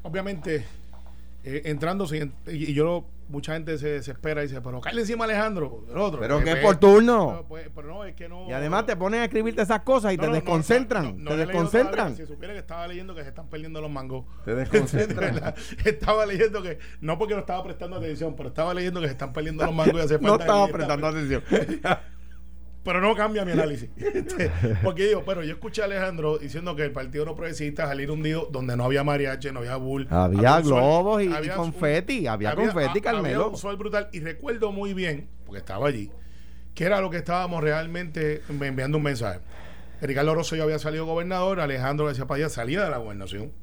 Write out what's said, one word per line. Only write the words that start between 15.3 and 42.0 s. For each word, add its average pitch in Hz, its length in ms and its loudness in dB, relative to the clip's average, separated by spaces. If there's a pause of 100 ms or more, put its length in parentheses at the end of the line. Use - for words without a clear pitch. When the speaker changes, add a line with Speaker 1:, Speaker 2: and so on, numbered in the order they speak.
Speaker 1:
De - 60 -2
verdad, 160 140 -4 (280)
estaba 214 420 2
leyendo 196 380 0
que, 170 160 -8 (220)
no 160 160 -2
porque 214 160 0
no 196 80 -2
estaba 185 220 -4
prestando 175 340 -8
atención, 156 400 -4
pero 135 120 -8
estaba 165 240 -2
leyendo 180 280 -2
que 156 60 0
se 131 60 0
están 127 200 -8
perdiendo 156 320 -2
los 165 100 0
mangos 160 260 6
y 151 40 4
hace 143 80 4
Speaker 2:
<laughs> 147 60 4
No 208 100 4
Speaker 1:
falta 214 160 6
Speaker 2:
estaba 202 220 6
Speaker 1:
que - 60 -2
Speaker 2:
prestando 147 340 0
atención. 143 420 0
Speaker 1:
<laughs> - 40 4 (1300)
Pero 180 160 0
no 214 160 4
cambia 208 300 0
mi 175 80 -2
análisis. 147 400 0
<laughs> - 40 -12
Este, 370 540 -2 (320)
porque 190 240 2
digo, 196 180 2
pero 190 160 -2
yo 160 120 -4
escuché 214 280 -6
a 208 40 0
Alejandro 180 520 -2
diciendo 156 380 -6
que 151 80 -2
el 143 80 -2
Partido 135 320 -6
No 156 100 -6
Progresista 156 540 -4
salir 139 240 -4
hundido 156 400 -2
donde 127 240 -4
no 120 80 0
había 139 220 2
mariachi, 139 480 0
no 127 60 -8
había 123 180 -6
bull, 131 320 -4
Speaker 2:
Había 90 300 4
Speaker 1:
había 127 180 8
un 170 80 4
sol, 139 80 6
Speaker 2:
globos 175 500 6
y, - 40 2
y 170 60 0
Speaker 1:
había 156 200 -2
un, 190 60 -2
Speaker 2:
confeti, 170 680 0
había 104 220 0
Speaker 1:
había, 214 240 2
Speaker 2:
confeti, 175 260 2
Speaker 1:
a-, - 20 0
Speaker 2:
Carmelo. 170 380 0
Speaker 1:
había 208 120 2
un - 60 -8
sol 202 200 -6
brutal. 202 340 -2
Y 175 80 -8
recuerdo 208 540 -4
muy 202 200 -4
bien, 170 360 -4 (160)
porque 98 140 -10
estaba 98 280 -2
allí, 107 240 -2 (640)
que 165 80 -4
era 196 160 4
lo 190 100 -2
que 165 80 -6
estábamos 170 460 -2
realmente 160 840 -2
enviando 139 480 -2
un 147 80 2
mensaje. 113 340 -2 (640)
Ricardo 143 340 2
Rosselló 160 280 0
había 156 160 2
salido 156 260 -4
gobernador, 185 560 0
Alejandro 143 460 0